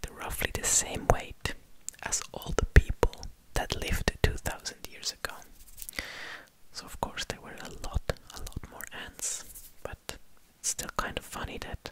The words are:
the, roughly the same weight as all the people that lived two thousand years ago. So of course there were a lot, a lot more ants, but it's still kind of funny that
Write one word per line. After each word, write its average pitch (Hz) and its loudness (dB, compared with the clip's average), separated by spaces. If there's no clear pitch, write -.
the, - -6
roughly - -2
the - -2
same - 2
weight - 2
as - 0
all - -4
the - 4
people - 10
that - 0
lived - 4
two - 8
thousand - -4
years - -6
ago. - -6
So - -12
of - -12
course - -2
there - -6
were - -12
a - -10
lot, - 0
a - -10
lot - -8
more - -12
ants, - -6
but - -8
it's - -2
still - -2
kind - 0
of - -6
funny - -6
that - -8